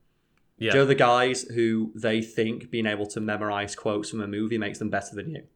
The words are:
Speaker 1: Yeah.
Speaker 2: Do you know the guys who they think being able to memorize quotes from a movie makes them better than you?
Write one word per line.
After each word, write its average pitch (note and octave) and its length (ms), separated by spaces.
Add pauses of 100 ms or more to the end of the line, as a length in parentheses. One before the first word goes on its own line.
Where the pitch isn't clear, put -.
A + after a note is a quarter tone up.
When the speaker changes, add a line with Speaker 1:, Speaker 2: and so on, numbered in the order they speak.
(580)
Speaker 1:
Yeah. A2+ 140
Speaker 2:
Do C3+ 60
you C#3 40
know C3+ 60
the C#3 80
guys B2 460
who A2+ 520
they A2 280
think A2+ 500
being A2+ 140
able G#2 200
to G#2+ 140
memorize G#2 560
quotes G#2 340
from A2+ 100
a G#2 60
movie A2 320
makes G#2 220
them G#2+ 100
better G2+ 240
than A#2 160
you? D3 140 (120)